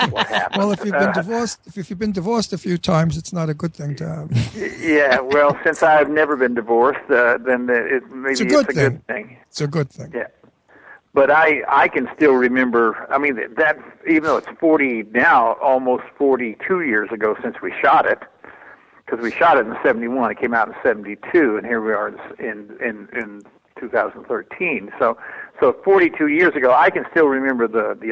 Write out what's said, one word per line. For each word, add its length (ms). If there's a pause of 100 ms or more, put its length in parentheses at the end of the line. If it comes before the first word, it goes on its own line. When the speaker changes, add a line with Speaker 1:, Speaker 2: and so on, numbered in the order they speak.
Speaker 1:
what 180
happened. 320
Speaker 2:
Well, 140
if 100
you've 80
been 180
Speaker 1:
Uh, 40
Speaker 2:
divorced, 520
if, 120
if 120
you've 100
been 120
divorced 400
a 60
few 200
times, 400
it's 140
not 180
a 40
good 200
thing 220
to 120
have. 220 (260)
Speaker 1:
y-, 140 (120)
yeah, 400
well, 420
since 180
I've 280
never 260
been 180
divorced, 560
uh, 300
then 300
it, 420
maybe 220
Speaker 2:
It's 80
a 40
good 240
Speaker 1:
it's 80
a 40
Speaker 2:
thing. 80
Speaker 1:
good 180
thing. 300 (100)
Speaker 2:
It's 140
a 60
good 220
thing. 240
Speaker 1:
Yeah. 140 (840)
But 180
I, 360
I 220
can 260
still 200
remember, 760
I 80
mean, 200 (200)
that, 200 (300)
even 160
though 140
it's 100 (120)
forty 520
now, 500
almost 420 (140)
forty-two 640
years 300
ago 300
since 200
we 200
shot 240
it, 140 (880)
'cause 120
we 100
shot 280
it 100
in 160
seventy-one, 480
it 80
came 140
out 160
in 120
seventy-two, 760
and 80
here 160
we 100
are 160 (320)
in, 400
in, 320
in 300 (360)
two 120
thousand 360
thirteen. 640 (100)
So, 180 (420)
so 240
forty-two 440
years 280
ago, 180
I 160
can 220
still 160
remember 400
the, 320
the 120